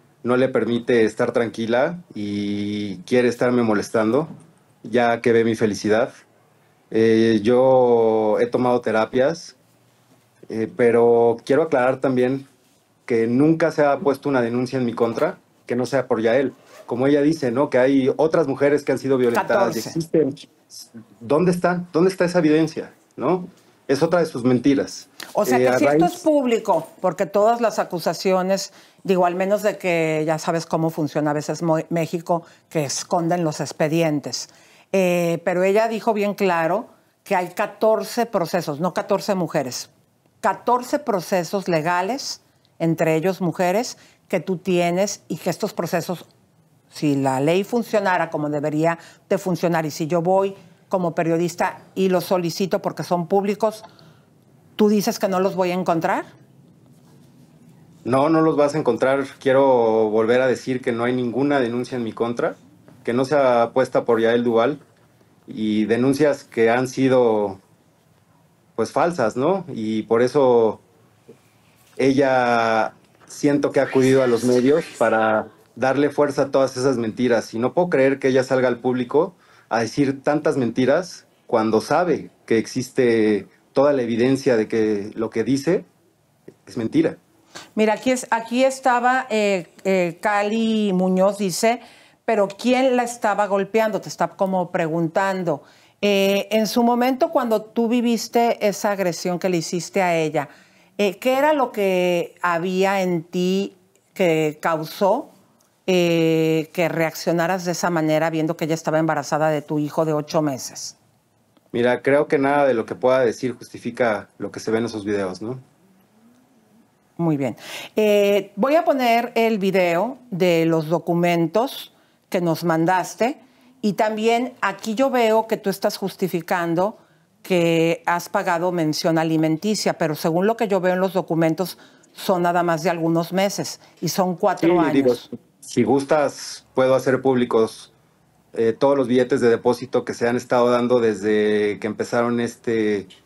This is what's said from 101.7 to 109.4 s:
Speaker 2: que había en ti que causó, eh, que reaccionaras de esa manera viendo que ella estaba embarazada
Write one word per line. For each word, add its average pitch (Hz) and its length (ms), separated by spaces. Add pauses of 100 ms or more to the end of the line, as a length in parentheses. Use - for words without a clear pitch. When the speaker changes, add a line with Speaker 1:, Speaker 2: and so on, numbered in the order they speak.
Speaker 2:
que 180 720
había 185 580
en 180 220
ti 185 560 (340)
que 156 480
causó, 185 720 (560)
eh, 160 880
que 165 160
reaccionaras 165 720
de 175 80
esa 180 160
manera 156 400
viendo 160 300
que 165 80
ella 156 80
estaba 156 240
embarazada 156 500